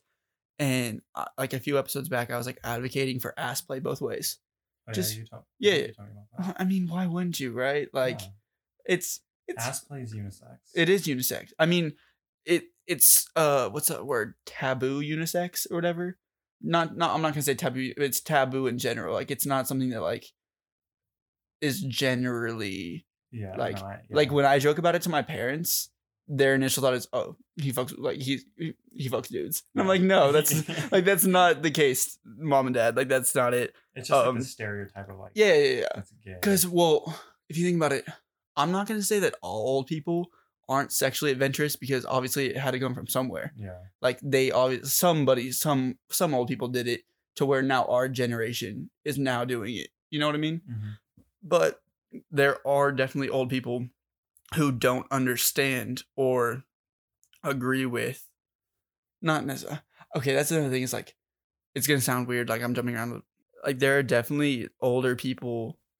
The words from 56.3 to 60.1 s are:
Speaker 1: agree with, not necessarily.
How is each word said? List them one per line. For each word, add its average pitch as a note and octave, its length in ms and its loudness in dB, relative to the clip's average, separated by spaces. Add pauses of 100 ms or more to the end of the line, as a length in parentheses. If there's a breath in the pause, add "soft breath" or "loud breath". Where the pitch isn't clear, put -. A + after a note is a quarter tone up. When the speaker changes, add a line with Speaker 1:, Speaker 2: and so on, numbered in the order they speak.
Speaker 1:
agree C3 420 0
with, A#2+ 460 -4 (920)
not D#3 240 0
necessarily. - 360 -8 (360 soft breath)